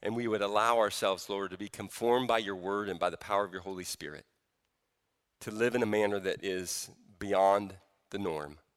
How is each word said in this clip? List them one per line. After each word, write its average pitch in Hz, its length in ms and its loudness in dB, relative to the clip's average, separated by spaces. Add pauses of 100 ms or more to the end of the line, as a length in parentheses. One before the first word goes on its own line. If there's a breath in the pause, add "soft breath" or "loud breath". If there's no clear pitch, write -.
And 110 140 -2
we 120 120 -2
would 107 140 2
allow 107 380 4
ourselves, 101 500 2
Lord, 98 220 -2
to 92 60 -12
be 101 120 -8
conformed 120 600 0
by 117 80 4
your 98 180 -2
word 98 320 -2
and 90 120 -4
by 90 100 2
the 82 80 -10
power 101 260 -2
of 95 80 -6
your 92 100 -8
Holy 92 220 -10
Spirit, 76 420 -12 (1120)
to - 120 -10
live 117 240 2
in 123 80 4
a - 40 2
manner 104 320 2
that 92 240 -4
is 92 460 -4 (300)
beyond 98 560 4 (360)
the 101 60 -8
norm 76 400 -4 (200)